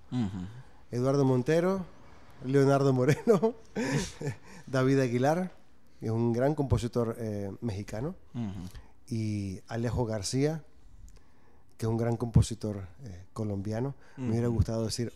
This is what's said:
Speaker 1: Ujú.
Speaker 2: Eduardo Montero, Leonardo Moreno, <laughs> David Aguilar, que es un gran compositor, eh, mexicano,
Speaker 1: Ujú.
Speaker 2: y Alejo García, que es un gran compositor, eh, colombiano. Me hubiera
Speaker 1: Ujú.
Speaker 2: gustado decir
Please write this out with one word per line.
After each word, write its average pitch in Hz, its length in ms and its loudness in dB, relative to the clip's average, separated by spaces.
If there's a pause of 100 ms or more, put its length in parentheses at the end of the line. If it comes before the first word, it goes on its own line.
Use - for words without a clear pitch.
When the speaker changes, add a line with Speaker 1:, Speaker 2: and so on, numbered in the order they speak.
(100)
Speaker 1:
Ujú. 101 360 -2 (440)
Speaker 2:
Eduardo 135 340 2
Montero, 165 600 2 (600)
Leonardo 139 480 4
Moreno, 151 600 4 (200)
<laughs> 214 920 -6
David 131 340 4
Aguilar, 135 520 2 (480)
que - 60 -6
es 113 60 0
un 117 200 2
gran 131 220 2
compositor, 120 640 0
eh, 104 320 -4 (100)
mexicano, 110 540 -6 (200)
Speaker 1:
Ujú. 98 340 -6 (460)
Speaker 2:
y 104 540 -4
Alejo 117 380 -2
García, 131 560 -2 (1120)
que 117 100 -4
es 110 40 0
un 113 60 0
gran 117 200 0
compositor, 107 680 2 (180)
eh, 92 280 -14
colombiano. 110 640 -4 (220)
Me 127 140 -4
hubiera 117 180 2
Speaker 1:
Ujú. 117 80 0
Speaker 2:
gustado 113 280 2
decir 110 320 -4